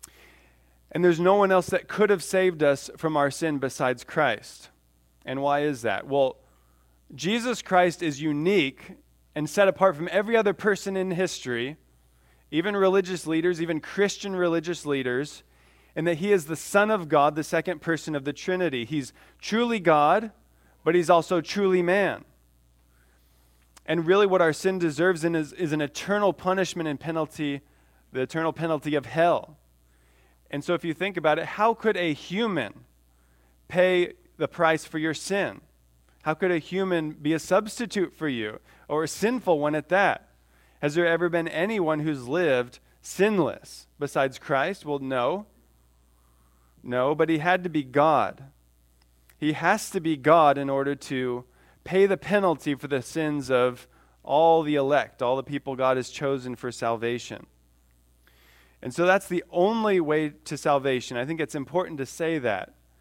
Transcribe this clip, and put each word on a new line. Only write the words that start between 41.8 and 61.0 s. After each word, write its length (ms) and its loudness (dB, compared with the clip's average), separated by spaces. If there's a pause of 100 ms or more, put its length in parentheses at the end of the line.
who's 260 -4
lived 520 0 (220)
sinless 840 -2 (100)
besides 420 -2
Christ? 460 -2
Well, 140 -4
no. 460 -2 (1400)
No, 280 0
but 140 2
he 100 2
had 240 0
to 60 -6
be 140 -4
God. 600 2 (960)
He 140 0
has 360 0
to 100 -4
be 160 -2
God 400 6
in 140 -4
order 240 -2
to 520 -6 (380)
pay 220 4
the 100 0
penalty 600 0
for 120 -12
the 140 -2
sins 480 -4
of 380 2 (340)
all 400 6
the 140 -2
elect, 480 0
all 120 0
the 60 -4
people 340 -8
God 220 2
has 140 -6
chosen 440 -6
for 160 -8
salvation. 760 -6 (1400)
And 100 -10
so 140 2
that's 200 4
the 220 -4
only 500 2
way 300 0
to 280 -10
salvation. 600 0